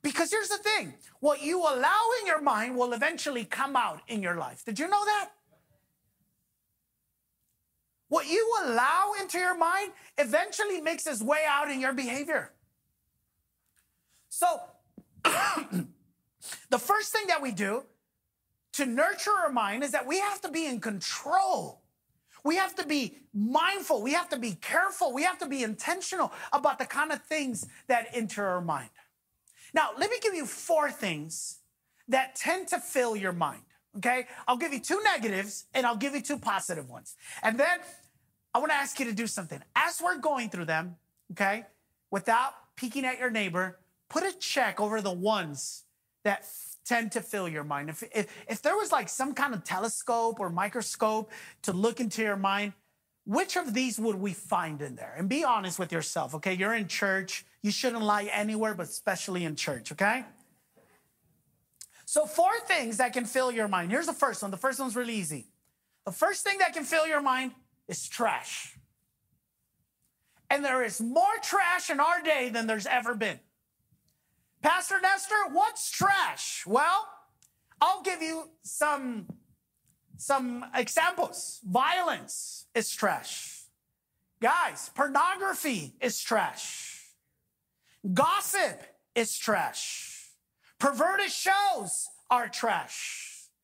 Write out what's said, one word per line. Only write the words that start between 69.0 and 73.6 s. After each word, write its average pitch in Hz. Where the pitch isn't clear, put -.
And 285
there 262
is 220
more 330
trash 359
in 285
our 339
day 285
than 226
there's 220
ever 240
been. 196